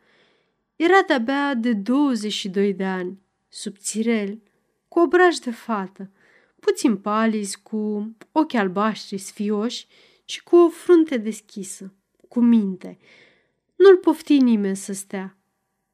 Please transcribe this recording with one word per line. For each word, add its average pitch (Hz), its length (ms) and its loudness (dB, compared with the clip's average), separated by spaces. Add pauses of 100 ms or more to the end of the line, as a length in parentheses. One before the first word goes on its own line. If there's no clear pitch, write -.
(760)
era 359 320 4
de-abia 277 460 -2
de 233 200 -2
douăzeci 226 580 -2
și - 180 -8
doi 196 240 -2
de 190 120 -6
ani, 190 340 -8 (280)
subțirel, 220 920 -6 (460)
cu - 120 -2
obraj 339 360 4
de 254 160 -8
fată, 196 600 -8 (480)
puțin 294 380 0
palizi, 214 640 -2
cu 214 500 -6 (200)
ochi 311 220 -2
albaștri 202 640 -2
sfioși 214 680 -6 (380)
și - 180 -14
cu - 120 0
o 349 140 6
frunte 330 480 2
deschisă, 208 760 -12 (340)
cu - 120 -6
minte. 196 580 2 (800)
Nu-l 370 220 8
pofti 311 400 2
nimeni 214 380 2
să 196 180 -12
stea. 190 440 -12 (560)